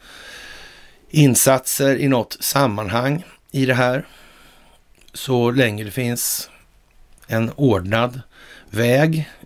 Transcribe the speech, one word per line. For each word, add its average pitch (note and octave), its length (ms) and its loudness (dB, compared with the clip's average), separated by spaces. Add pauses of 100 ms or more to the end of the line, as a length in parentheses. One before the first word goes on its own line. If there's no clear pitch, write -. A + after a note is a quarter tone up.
(1120)
insatser C3+ 840 4
i C3+ 120 0
något B2+ 320 0
sammanhang B2 840 -2 (260)
i C3+ 160 0
det B2+ 80 2
här. B2+ 320 0 (1080)
Så B2 380 0
länge A2+ 340 0
det G#2 60 -10
finns - 600 -6 (760)
en A2+ 300 -2
ordnad A#2 640 0 (500)
väg C#3 600 0 (160)